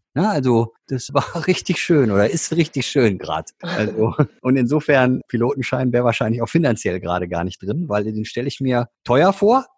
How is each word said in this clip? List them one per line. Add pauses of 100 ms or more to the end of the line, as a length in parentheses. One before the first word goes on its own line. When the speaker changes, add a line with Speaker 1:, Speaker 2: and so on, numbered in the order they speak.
(160)
Speaker 1:
Ne,
also (160)
das
war
<laughs>
richtig
schön
oder
ist
richtig
schön
grad. (120)
Also, (140)
Speaker 2:
<laughs>
Speaker 1:
und
insofern,
Pilotenschein
wär
wahrscheinlich
auch
finanziell
gerade
gar
nicht
drin,
weil
den
stelle
ich
mir (160)
teuer
vor, (120)